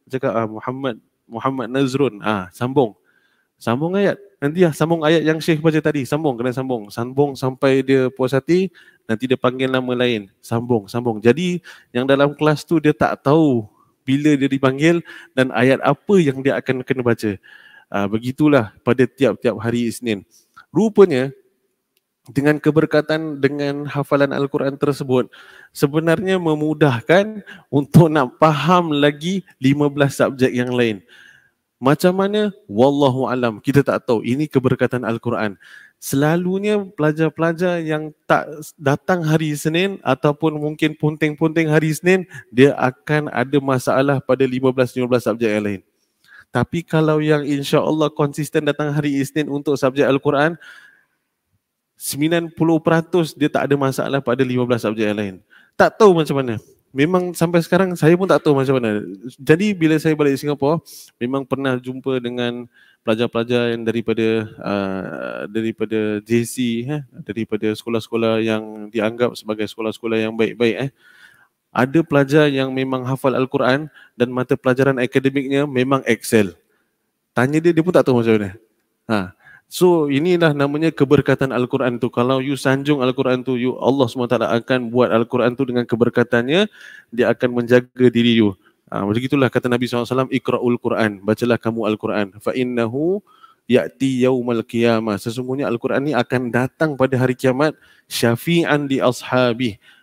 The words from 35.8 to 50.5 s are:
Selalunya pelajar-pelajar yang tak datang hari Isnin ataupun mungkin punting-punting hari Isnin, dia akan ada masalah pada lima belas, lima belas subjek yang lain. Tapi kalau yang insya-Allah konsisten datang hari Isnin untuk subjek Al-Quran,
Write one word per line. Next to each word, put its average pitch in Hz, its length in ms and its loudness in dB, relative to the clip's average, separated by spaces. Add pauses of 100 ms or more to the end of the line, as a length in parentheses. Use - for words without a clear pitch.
Selalunya 180 800 -2
pelajar-pelajar 165 1040 -2
yang 156 240 -4 (160)
tak - 220 0 (320)
datang 165 420 0
hari 156 320 0
Isnin 170 480 -2
ataupun 147 560 0
mungkin 151 400 -4
punting-punting 156 720 -2
hari 156 240 2
Isnin, 180 320 0 (240)
dia 135 300 6
akan 147 500 -2
ada 135 320 -2
masalah 135 560 0
pada 131 320 0
lima 127 240 0
belas, 127 240 -2
lima 123 80 0
belas 120 240 0
subjek 113 220 0
yang 104 100 0
lain. 101 200 -4 (680)
Tapi 143 320 -2
kalau 156 400 0
yang 151 240 2
insya-Allah 147 640 0
konsisten 147 560 -2
datang 147 300 -2
hari 147 240 0
Isnin 139 320 -2
untuk 143 240 -2
subjek 131 320 2
Al-Quran, 143 480 2 (1400)